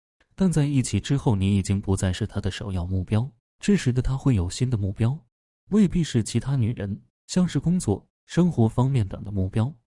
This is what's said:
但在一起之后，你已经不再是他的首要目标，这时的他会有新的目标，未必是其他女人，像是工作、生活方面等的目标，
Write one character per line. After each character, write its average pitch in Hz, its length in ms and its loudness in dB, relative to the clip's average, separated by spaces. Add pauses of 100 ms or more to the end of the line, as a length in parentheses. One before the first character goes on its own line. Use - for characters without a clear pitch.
(360)
但 185 160 2
在 147 140 2
一 143 140 2
起 104 200 0
之 - 160 -2
后， 127 180 2
你 98 220 2
已 95 60 2
经 98 180 0
不 95 160 0
再 92 160 0
是 104 140 -4
他 - 140 -6
的 95 120 -4
首 - 180 -10
要 90 160 -4
目 92 160 -2
标， 113 260 -2 (300)
这 202 180 2
时 127 160 0
的 127 80 0
他 131 160 -2
会 135 200 2
有 87 120 0
新 127 220 -4
的 123 60 -2
目 98 160 -2
标， 123 260 0 (520)
未 202 180 4
必 175 160 0
是 117 180 0
其 117 160 -2
他 135 180 -2
女 117 180 0
人， 98 260 -6 (260)
像 180 220 0
是 147 100 -2
工 175 220 0
作、 - 260 -2 (200)
生 170 260 2
活 113 160 4
方 127 200 2
面 123 200 0
等 - 160 -10
的 101 80 -10
目 95 160 0
标， 110 240 -2 (160)